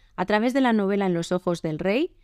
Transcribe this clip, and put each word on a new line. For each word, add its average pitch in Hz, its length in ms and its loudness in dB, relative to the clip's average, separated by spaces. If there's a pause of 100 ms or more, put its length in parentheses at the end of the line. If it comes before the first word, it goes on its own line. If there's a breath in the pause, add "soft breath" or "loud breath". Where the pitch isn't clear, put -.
(180)
a 185 80 -2
través 214 280 0
de 277 60 2
la 247 140 4
novela 202 320 0
En 180 80 2
los 170 180 -2
ojos 175 300 -2
del 156 180 -4
rey, 240 340 -2 (100)